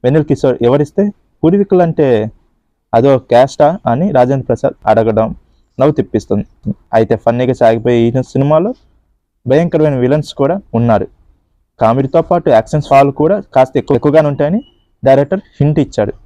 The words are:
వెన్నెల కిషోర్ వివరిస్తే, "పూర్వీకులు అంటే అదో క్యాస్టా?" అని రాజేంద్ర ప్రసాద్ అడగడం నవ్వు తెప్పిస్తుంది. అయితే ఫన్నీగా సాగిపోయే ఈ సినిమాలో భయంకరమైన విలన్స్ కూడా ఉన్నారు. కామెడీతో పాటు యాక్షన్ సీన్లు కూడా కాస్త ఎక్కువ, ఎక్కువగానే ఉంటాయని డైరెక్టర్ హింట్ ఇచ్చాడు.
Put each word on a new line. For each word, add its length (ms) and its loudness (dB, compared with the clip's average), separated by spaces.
వెన్నెల 180 2
కిషోర్ 380 -2
వివరిస్తే, 500 0
"పూర్వీకులు 380 2
అంటే 480 0
అదో 240 4
క్యాస్టా?" 680 0
అని 240 -2
రాజేంద్ర 360 0
ప్రసాద్ 260 -2
అడగడం 480 0
నవ్వు 120 2
తెప్పిస్తుంది. 840 -6
అయితే 220 0
ఫన్నీగా 360 -2
సాగిపోయే 440 0
ఈ 160 0
సినిమాలో 600 -2
భయంకరమైన 480 0
విలన్స్ 400 -2
కూడా 260 -2
ఉన్నారు. 320 0
కామెడీతో 420 0
పాటు 280 -2
యాక్షన్ 320 0
సీన్లు 300 2
కూడా 280 0
కాస్త 360 0
ఎక్కువ, 200 -2
ఎక్కువగానే 320 2
ఉంటాయని 360 -4
డైరెక్టర్ 360 2
హింట్ 180 0
ఇచ్చాడు. 340 -4